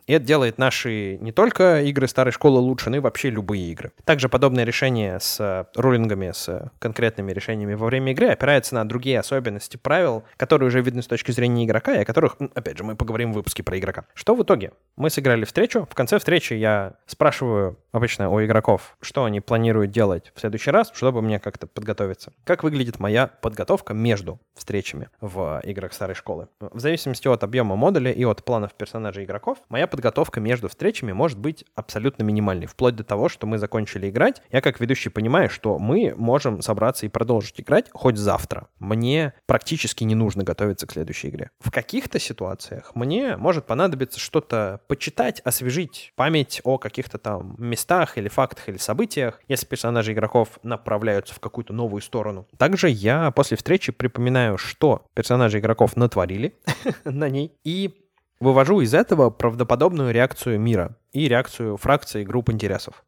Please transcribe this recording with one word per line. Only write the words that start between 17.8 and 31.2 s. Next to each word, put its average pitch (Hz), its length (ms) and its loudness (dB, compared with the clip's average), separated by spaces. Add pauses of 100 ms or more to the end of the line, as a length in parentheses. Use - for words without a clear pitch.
обычно 110 380 -2
у 107 140 2
игроков, 107 580 2
что - 240 -2
они 104 160 -2
планируют 110 500 2
делать 101 440 0
в - 40 -20
следующий 110 320 -4
раз, 208 220 4
чтобы 123 280 0
мне 107 180 0
как-то - 280 -10 (140)
подготовиться. 104 500 -6 (120)
Как 175 200 0
выглядит 135 360 -2
моя 107 280 2
подготовка 110 680 -2
между 104 460 0 (160)
встречами - 540 -8 (100)
в 87 440 -6
играх 92 300 -10
старой 95 220 -8
школы? - 320 -10 (120)
В 107 200 -14
зависимости 139 480 -4
от 123 160 2
объёма 110 320 0
модуля 131 360 2
и 123 120 -2
от 113 200 0
планов 107 300 -4
персонажей 104 520 -10
игроков, 101 320 -6 (100)
моя 139 200 -2
подготовка 127 520 -2
между 110 300 -2
встречами 156 420 -4
может 113 280 0